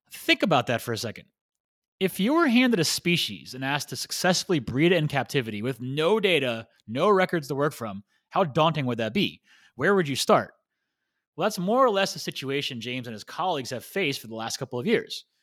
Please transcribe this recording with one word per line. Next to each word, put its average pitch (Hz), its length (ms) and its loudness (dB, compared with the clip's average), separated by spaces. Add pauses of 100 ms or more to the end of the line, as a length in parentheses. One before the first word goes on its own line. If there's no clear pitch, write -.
(120)
Think - 300 0
about 156 260 4
that 117 140 0
for 120 100 -4
a 107 60 -4
second. - 260 -10 (760)
If 185 220 0
you 233 140 2
were 330 120 4
handed 240 320 4
a 160 60 4
species 107 680 -2
and 131 100 -8
asked 139 240 -2
to 131 80 -10
successfully - 640 0
breed 135 320 2
it 180 40 4
in 151 120 2
captivity 113 540 -2
with 120 180 -6
no 156 400 0
data, 131 480 0 (180)
no 131 220 0
records 185 400 2
to 151 60 -2
work 147 180 0
from, 104 320 -10 (240)
how 190 160 2
daunting 156 400 2
would 120 140 -2
that 110 160 -2
be? 120 260 -2 (340)
Where 170 200 2
would 185 120 2
you 139 100 -4
start? 131 360 2 (840)
Well, 165 120 -2
that's 214 120 -4
more 220 260 4
or 247 60 6
less 196 220 2
the 165 60 -10
situation 139 640 -6
James 123 260 -8
and 117 80 -10
his 104 100 -14
colleagues 160 460 -4
have 120 140 -8
faced 151 360 -2
for - 60 -16
the 110 80 -12
last 113 240 -6
couple 123 200 -6
of 123 80 -4
years, - 380 -2 (180)